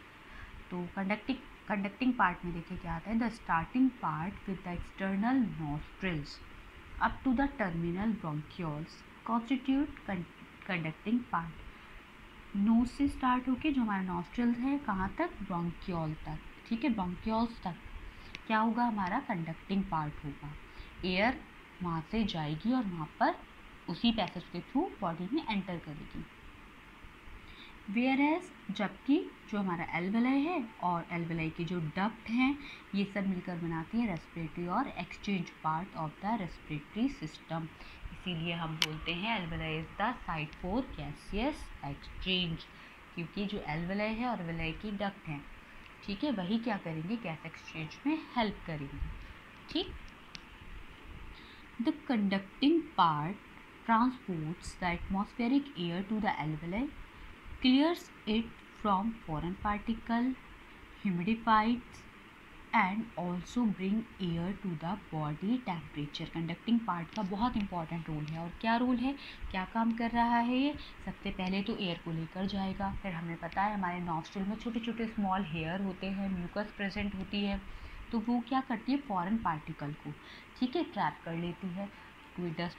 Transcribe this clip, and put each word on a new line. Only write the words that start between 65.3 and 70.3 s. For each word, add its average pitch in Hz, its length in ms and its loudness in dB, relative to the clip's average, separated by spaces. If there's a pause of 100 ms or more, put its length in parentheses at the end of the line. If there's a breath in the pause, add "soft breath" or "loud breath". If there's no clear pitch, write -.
temperature। 156 640 -4
conducting 170 540 2
part 175 280 -2
का 220 140 2
बहुत 233 280 2
important 170 520 -2
role 151 160 0
है। 160 140 -4
और 170 120 -4 (100)
क्या 226 160 6
role 247 200 4
है, 262 160 2 (380 loud breath)
क्या 185 120 0 (100)
काम 226 240 4
कर 233 140 2
रहा 233 280 6